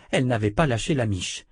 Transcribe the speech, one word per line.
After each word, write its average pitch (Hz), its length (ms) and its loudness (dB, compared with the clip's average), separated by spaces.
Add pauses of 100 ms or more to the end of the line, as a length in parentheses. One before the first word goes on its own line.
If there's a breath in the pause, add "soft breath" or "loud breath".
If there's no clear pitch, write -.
(100)
elle 143 160 2
n'avait 110 260 0
pas 156 160 2
lâché 123 260 0
la 123 120 0
miche. 95 460 -4